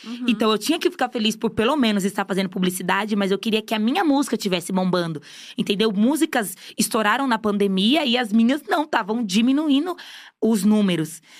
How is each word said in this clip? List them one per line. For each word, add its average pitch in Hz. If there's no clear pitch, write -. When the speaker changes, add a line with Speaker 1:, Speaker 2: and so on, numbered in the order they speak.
Speaker 1:
Uhum. 240
Speaker 2:
Então 220
eu 214
tinha 277
que 349
ficar 254
feliz 220
por 226
pelo 226
menos 214
estar 202
fazendo 190
publicidade, 185
mas 196
eu 196
queria 214
que 220
a 220
minha 247
música 277
tivesse 180
bombando, 175
entendeu? 208
Músicas 254
estouraram 233
na 226
pandemia 208
e 240
as 240
minhas 233
não, 339
tavam 233
diminuindo 269
os 220
números, 190